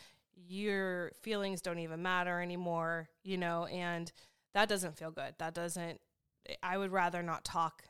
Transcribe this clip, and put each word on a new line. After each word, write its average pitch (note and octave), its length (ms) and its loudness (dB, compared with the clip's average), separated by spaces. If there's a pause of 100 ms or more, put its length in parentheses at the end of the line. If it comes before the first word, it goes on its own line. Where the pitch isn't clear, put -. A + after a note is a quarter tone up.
(340)
Your F#3 800 0 (100)
feelings G3 400 0
don't E3+ 160 -2
even E3 240 -4
matter F3+ 380 2
anymore, E3+ 680 0 (140)
you F#3+ 160 -2
know, E3+ 280 2
and F3 440 -2 (440)
that G#3 140 6
doesn't F#3 300 0
feel D#3+ 140 -6
good. C#3 260 -6
That E3 160 -2
doesn't, E3+ 460 -4 (600)
I F3+ 140 0
would G3 140 0
rather F3 320 4
not E3 220 -2
talk E3 460 0